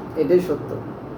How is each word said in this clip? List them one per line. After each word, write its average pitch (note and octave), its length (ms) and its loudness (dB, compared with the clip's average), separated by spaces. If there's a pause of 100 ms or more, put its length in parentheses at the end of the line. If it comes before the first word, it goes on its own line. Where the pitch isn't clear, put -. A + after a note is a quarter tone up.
(160)
এটাই D#3+ 240 6
সত্য। C#3+ 360 -2 (400)